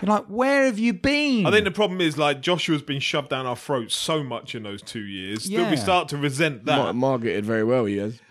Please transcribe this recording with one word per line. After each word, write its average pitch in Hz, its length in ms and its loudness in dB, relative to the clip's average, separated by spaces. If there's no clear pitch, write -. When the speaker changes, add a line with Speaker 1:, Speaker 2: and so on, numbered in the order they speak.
Speaker 1:
You're 190 140 0
like, 208 120 0
"Where 269 400 2
have 220 120 0
you 233 140 2
been?" 277 540 2
Speaker 2:
I 165 40 4
think 208 140 4
the 196 60 -2
problem 185 300 0
is, 156 180 0
like, 147 240 2
Joshua's 156 400 0
been 139 180 -4
shoved 143 300 -2
down 131 160 -4
our 123 100 -4
throats 123 400 -4
so 160 260 -2
much 120 320 -8
in 113 100 -8
those 101 180 -10
two - 200 -10
years 98 420 -8
that 190 60 -6
Speaker 1:
Yeah. 190 200 0
Speaker 2:
we 156 80 2
start 170 320 2
to 147 80 -4
resent 139 480 0
that. 147 100 2
Speaker 3:
Mar-, 110 160 2
marketed 117 540 0
very 110 180 2
well, 120 220 2
he 101 100 0
has. 107 240 -4